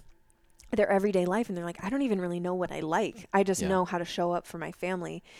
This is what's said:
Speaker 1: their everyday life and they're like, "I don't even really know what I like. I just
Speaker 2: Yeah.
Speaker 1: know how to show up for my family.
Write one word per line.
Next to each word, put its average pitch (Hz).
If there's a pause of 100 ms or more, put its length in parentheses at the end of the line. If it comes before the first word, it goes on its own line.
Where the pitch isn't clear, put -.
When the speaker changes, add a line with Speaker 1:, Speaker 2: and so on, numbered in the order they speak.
(760)
Speaker 1:
their 208
everyday 196
life 208
and 185
they're 170
like, 170
"I 196
don't 277
even 214
really 175
know 175
what 180
I 156
like. 170
I 196
just 190
Speaker 2:
Yeah. 190
Speaker 1:
know 185
how 180
to 175
show 175
up 175
for -
my 165
family. 180 (160)